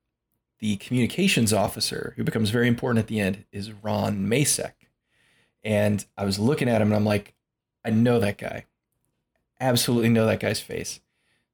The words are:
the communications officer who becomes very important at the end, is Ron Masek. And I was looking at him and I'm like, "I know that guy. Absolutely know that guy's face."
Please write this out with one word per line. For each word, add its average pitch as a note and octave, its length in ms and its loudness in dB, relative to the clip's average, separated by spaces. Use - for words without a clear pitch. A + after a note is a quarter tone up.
the G#2+ 180 -4
communications B2 760 0
officer - 640 -2
who A2+ 60 -4
becomes A2 260 0
very A#2+ 180 2
important A#2+ 320 0
at A2 80 0
the A2 120 -4
end, G2 320 -2
is G#2 200 -12
Ron G#2 560 -2
Masek. C3+ 440 0
And G#2 400 2
I G2 80 -4
was G2 140 -2
looking C3 280 0
at A2+ 140 2
him G#2 60 2
and G#2+ 80 2
I'm G#2 100 2
like, G#2 300 -2
"I A2+ 80 -4
know A#2+ 280 4
that G2+ 200 0
guy. - 260 -10
Absolutely A#2+ 500 2
know A2+ 160 4
that G#2 140 2
guy's G#2+ 200 -2
face." - 400 -10